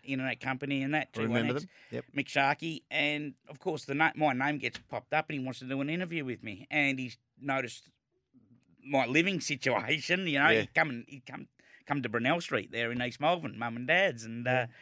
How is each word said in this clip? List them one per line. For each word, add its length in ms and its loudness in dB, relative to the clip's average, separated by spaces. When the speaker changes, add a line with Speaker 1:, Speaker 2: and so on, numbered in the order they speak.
Speaker 1:
Yeah. 100 -6
Speaker 2:
internet 280 -4
company 420 -2
and 100 -2
that. 220 0
Speaker 1:
I 60 -2
remember 180 2
Speaker 2:
G 80 2
one 80 0
X, 80 -4
Speaker 1:
them. 60 -16
Yep. 140 -6
Speaker 2:
Mick 100 -2
Sharkey. 640 0
And, 440 -2
of 120 -14
course, 260 -4
the 80 -4
na-, 240 4
my 160 4
name 240 0
gets 200 -4
popped 240 -8
up 160 0
and 100 -4
he 60 -6
wants 140 -8
to 60 -14
do 140 -4
an 100 -2
interview 360 -4
with 180 -6
me. 260 -12
And 300 2
he's 180 -8
noticed 500 -4
my 200 2
living 340 4
<laughs> 120 -4
situation, 760 0
you 120 2
know. 100 8
Speaker 1:
Yeah. 120 6
Speaker 2:
He 140 0
come 140 4
and, 180 -8
he 180 -16
come, 220 -12
come 160 0
to 80 -2
Brunel 320 2
Street 320 -2
there 180 0
in 100 -2
East 200 -4
Malvern, 360 0
mum 200 -4
and 100 -8
dad's. 380 2
And, 200 -6
uh, 60 2
Speaker 1:
Yeah. 140 4